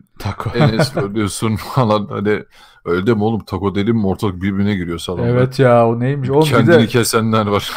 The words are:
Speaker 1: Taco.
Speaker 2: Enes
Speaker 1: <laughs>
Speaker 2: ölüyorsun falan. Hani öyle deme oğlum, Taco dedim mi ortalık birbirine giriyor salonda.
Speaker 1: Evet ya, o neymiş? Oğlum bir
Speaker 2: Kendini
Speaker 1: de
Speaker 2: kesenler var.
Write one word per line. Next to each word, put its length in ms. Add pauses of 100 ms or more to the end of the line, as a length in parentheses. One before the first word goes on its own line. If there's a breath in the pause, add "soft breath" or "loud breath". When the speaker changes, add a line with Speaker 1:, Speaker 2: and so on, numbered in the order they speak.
(180)
Speaker 1:
Taco. 400
Speaker 2:
Enes 380
Speaker 1:
<laughs> 0
Speaker 2:
ölüyorsun 600
falan. 500
Hani 380 (400 soft breath)
öyle 220
deme 180
oğlum, 200
Taco 300
dedim 220
mi 100
ortalık 360
birbirine 320
giriyor 240
salonda. 300
Speaker 1:
Evet 300
ya, 300
o 120
neymiş? 300
Oğlum 120
bir 60
Speaker 2:
Kendini 260
Speaker 1:
de 120
Speaker 2:
kesenler 600
var. 300